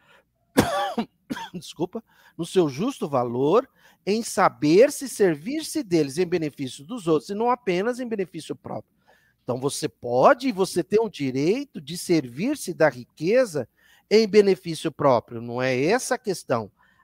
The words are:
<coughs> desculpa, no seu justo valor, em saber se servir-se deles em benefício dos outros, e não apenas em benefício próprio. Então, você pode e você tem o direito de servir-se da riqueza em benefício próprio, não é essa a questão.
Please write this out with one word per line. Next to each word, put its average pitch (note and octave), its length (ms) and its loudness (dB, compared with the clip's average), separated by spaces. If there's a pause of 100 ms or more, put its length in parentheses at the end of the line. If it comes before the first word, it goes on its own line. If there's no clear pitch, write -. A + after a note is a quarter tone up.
(540)
<coughs> D5 540 0 (460)
desculpa, - 480 -8 (340)
no E3 100 -8
seu F3 220 2
justo F#3 400 -6
valor, C#3 600 2 (380)
em A3 160 -2
saber F3 680 4
se C4 160 -10
servir-se A3 760 -2
deles D#3 360 0
em F3+ 80 0
benefício D3 580 -6
dos F#3+ 220 -10
outros, D#3+ 240 0
e G3+ 40 -6
não A3+ 160 0
apenas A#3 500 -2
em B3 80 -8
benefício E3+ 460 -8
próprio. - 420 -14 (460)
Então, B2 160 -4
você C#3 300 -4
pode C#3 600 4
e A#3+ 40 0
você F3+ 320 -2
tem G#3+ 160 2
o A3+ 80 0
direito D3+ 720 -2
de D3+ 160 -12
servir-se E3+ 760 -2
da D3+ 160 4
riqueza D3+ 800 -2 (420)
em A3 180 6
benefício F3+ 640 2
próprio, B2 480 2
não A#2+ 200 -6
é B2+ 240 0
essa A#3 300 0
a A3+ 40 -4
questão. B2+ 520 -4 (340)